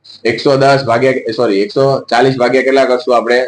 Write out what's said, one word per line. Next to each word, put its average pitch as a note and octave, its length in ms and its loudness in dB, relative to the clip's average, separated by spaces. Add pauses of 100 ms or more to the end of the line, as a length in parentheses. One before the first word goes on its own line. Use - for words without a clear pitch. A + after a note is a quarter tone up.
(260)
એકસો C3 320 0
દસ C3+ 260 2
ભાગ્યા, A#2+ 300 0 (220)
સોરી, G#2 260 0
એકસો C3+ 480 0
ચાલીસ C3 280 0
ભાગ્યા B2 240 0
કેટલા C3 240 2
કરશું B2 320 0
આપણે? A#2+ 300 0